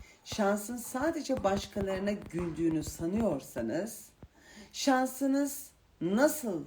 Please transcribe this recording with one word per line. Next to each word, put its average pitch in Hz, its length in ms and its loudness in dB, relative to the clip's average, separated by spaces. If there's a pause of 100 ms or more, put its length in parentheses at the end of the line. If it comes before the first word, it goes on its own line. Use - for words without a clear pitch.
(240)
Şansın 208 520 0
sadece 269 680 -2
başkalarına 196 680 0
güldüğünü 165 720 -2
sanıyorsanız, 165 1200 -2 (640)
şansınız 269 1000 2 (300)
nasıl, 196 680 2